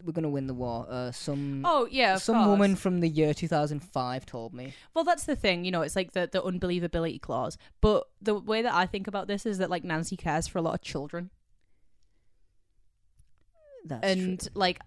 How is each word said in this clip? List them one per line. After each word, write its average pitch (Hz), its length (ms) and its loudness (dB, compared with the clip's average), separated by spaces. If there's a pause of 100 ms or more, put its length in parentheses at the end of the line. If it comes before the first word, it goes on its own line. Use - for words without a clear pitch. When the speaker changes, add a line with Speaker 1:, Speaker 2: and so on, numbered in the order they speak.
Speaker 1:
we're 165 80 -6
gonna 160 160 -2
win 139 200 -2
the 131 40 -6
war," 123 340 -4
uh, 123 260 -6
some 139 520 -4
Speaker 2:
Oh, 294 260 4
yeah, 226 260 4
of 185 60 -4
Speaker 1:
some 226 240 4
woman 202 260 6
Speaker 2:
course. 185 100 0
Speaker 1:
from 180 180 0
the 170 80 4
year 151 240 2
two 160 160 -4
thousand 147 320 0
five 127 460 -6
told 117 260 -10
me. 127 220 -12 (180)
Speaker 2:
Well, 330 100 2
that's 330 220 2
the 294 100 0
thing, 180 300 2
you 185 60 -2
know, 175 100 2
it's, 156 160 -2
like, 180 160 -2
the, 180 180 0
the 190 120 -2
unbelievability 175 800 -2
clause. 127 340 -4 (240)
But 214 260 6 (140)
the 214 140 2
way 220 260 0
that 240 140 2
I 175 100 6
think 190 240 -4
about 196 200 -4
this 202 180 -2
is 208 100 -2
that, 185 140 0
like, 175 120 -2
Nancy 165 320 -2
cares 165 320 -2
for - 120 -4
a - 20 2
lot 165 140 0
of - 80 -4
children. 170 480 -8 (2500)
Speaker 1:
That's 220 200 -6
Speaker 2:
And, 185 360 2
Speaker 1:
true. - 140 -10
Speaker 2:
like, 185 320 0